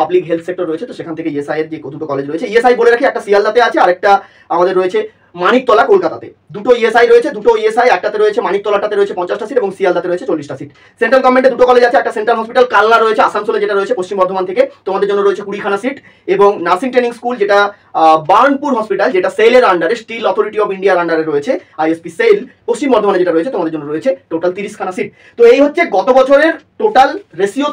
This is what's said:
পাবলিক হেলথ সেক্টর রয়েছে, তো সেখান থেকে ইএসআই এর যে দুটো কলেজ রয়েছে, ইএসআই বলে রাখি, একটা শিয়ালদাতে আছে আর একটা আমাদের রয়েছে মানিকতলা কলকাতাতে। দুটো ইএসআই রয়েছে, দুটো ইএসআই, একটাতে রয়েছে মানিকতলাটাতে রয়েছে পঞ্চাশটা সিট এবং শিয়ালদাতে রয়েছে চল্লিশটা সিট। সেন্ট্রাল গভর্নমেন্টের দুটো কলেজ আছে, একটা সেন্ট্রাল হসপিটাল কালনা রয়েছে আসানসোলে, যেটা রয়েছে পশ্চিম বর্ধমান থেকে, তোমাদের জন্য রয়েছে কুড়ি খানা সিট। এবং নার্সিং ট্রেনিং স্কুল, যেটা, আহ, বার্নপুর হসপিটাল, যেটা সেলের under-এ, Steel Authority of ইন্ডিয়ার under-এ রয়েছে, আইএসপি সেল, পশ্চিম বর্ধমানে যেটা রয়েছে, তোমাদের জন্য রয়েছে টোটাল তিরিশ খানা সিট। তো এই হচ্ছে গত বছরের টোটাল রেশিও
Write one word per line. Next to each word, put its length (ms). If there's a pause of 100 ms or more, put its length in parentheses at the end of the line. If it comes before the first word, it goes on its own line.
পাবলিক 280
হেলথ 200
সেক্টর 220
রয়েছে, 180
তো 100
সেখান 200
থেকে 160
ইএসআই 260
এর 120
যে 60 (160)
দুটো 160
কলেজ 180
রয়েছে, 240
ইএসআই 280
বলে 120
রাখি, 140
একটা 200
শিয়ালদাতে 400
আছে 180
আর 100
একটা 160 (440)
আমাদের 260
রয়েছে 200 (420)
মানিকতলা 500
কলকাতাতে। 360 (280)
দুটো 140 (100)
ইএসআই 280
রয়েছে, 280
দুটো 140 (120)
ইএসআই, 340
একটাতে 220
রয়েছে 280
মানিকতলাটাতে 500
রয়েছে 220
পঞ্চাশটা 300
সিট 140
এবং 140
শিয়ালদাতে 320
রয়েছে 220
চল্লিশটা 280
সিট। 120 (300)
সেন্ট্রাল 220
গভর্নমেন্টের 320
দুটো 160
কলেজ 180
আছে, 120
একটা 160
সেন্ট্রাল 220
হসপিটাল 260 (100)
কালনা 240
রয়েছে 300
আসানসোলে, 340
যেটা 140
রয়েছে 240
পশ্চিম 200
বর্ধমান 300
থেকে, 120 (240)
তোমাদের 240
জন্য 120
রয়েছে 240
কুড়ি 180
খানা 180
সিট। 140 (380)
এবং 160 (160)
নার্সিং 260
ট্রেনিং 260
স্কুল, 240
যেটা, 160 (420)
আহ, 160 (140)
বার্নপুর 480
হসপিটাল, 380
যেটা 220
সেলের 340
under-এ, 300
Steel 280
Authority 340
of 120
ইন্ডিয়ার 260
under-এ 240
রয়েছে, 260 (300)
আইএসপি 360
সেল, 200 (300)
পশ্চিম 260
বর্ধমানে 280
যেটা 120
রয়েছে, 200
তোমাদের 200
জন্য 120
রয়েছে 240 (220)
টোটাল 240
তিরিশ 220
খানা 180
সিট। 120 (300)
তো 40 (100)
এই 120
হচ্ছে 180 (140)
গত 120 (100)
বছরের 340 (300)
টোটাল 260 (320)
রেশিও 320